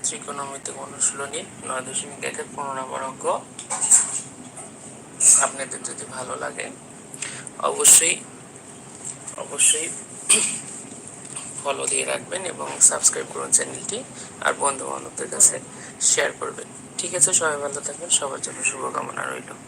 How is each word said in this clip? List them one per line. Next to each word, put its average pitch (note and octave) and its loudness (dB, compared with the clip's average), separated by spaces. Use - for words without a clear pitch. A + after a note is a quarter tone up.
ত্রিকোণমিতিক C#3 -6
অনুশীলনী C#3 -2
নয় B2+ -2
দশমিক - -8
একের D3 -8
পনেরো C#3 -6
নম্বর C3 -6
অঙ্ক। C3 -10
আপনাদের C3+ -2
যদি - -8
ভালো C3 -6
লাগে - -4
অবশ্যই, - 8
অবশ্যই - 2
ফলো C3+ -2
দিয়ে - 2
রাখবেন - -2
এবং D2 -6
সাবস্ক্রাইব - 4
করুন - -4
চ্যানেলটি, C3 0
আর - 6
বন্ধু C3+ 2
বান্ধবদের C2+ -6
কাছে - 8
শেয়ার C#3+ 4
করবেন। - -6
ঠিক - -4
আছে, F#3+ 8
সবাই D3+ 4
ভালো C#3 -2
থাকবেন, D#3+ -6
সবার C#3 -2
জন্য - -8
শুভকামনা - -4
রইল। C2 -6